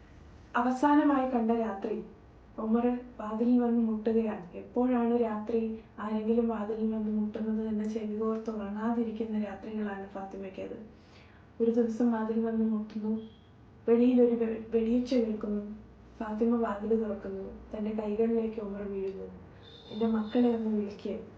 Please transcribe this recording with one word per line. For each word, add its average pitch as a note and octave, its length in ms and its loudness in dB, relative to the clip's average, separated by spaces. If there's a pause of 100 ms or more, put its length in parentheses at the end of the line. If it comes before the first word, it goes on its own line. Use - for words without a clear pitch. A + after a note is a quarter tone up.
(540)
അവസാനമായി C4 760 4
കണ്ട A3+ 300 2
രാത്രി G#3+ 380 -4 (640)
ഉമർ A3 260 2 (300)
വാതിലിൽ A3+ 460 2
വന്ന് A#3 200 2
മുട്ടുകയാണ്. A3 640 0 (100)
എപ്പോഴാണ് A#3+ 640 0
രാത്രി A3 400 -2 (380)
ആരെങ്കിലും A3 500 0
വാതിലിൽ G#3+ 420 -2
വന്ന് G#3+ 220 -2
മുട്ടുന്നത് A3 560 -2
എന്ന് G#3+ 200 -2
ചെവികോർത്ത് A3 640 -4
ഉറങ്ങാതിരിക്കുന്ന G#3+ 920 -2
രാത്രികളാണ് G3+ 640 -6
ഫാത്തിമയ്ക്കത്. F#3+ 680 -10 (800)
ഒരു A#3 120 4
ദിവസം A3+ 420 2
വാതിൽ A3 280 0
വന്ന് A3+ 240 2
മുട്ടുന്നു, G#3+ 480 -2 (760)
വെളിയിലൊരു A#3+ 500 6
വെ-, A3+ 320 -2
വെടിയൊച്ച A#3 460 2
കേൾക്കുന്നു. G#3+ 480 0 (540)
ഫാത്തിമ A3+ 400 0
വാതിൽ A3 400 -2
തുറക്കുന്നു, G3 500 -4 (200)
തൻ്റെ G#3+ 260 -6
കൈകളിലേക്ക് A3 680 0
ഉമർ G3+ 280 -6
വീഴുന്നു. F#3+ 400 -6 (600)
"എൻ്റെ A3+ 180 -2
മക്കളെ A3+ 480 2
ഒന്ന് A3 160 -2
വിളിക്ക്" G#3 440 -2 (240)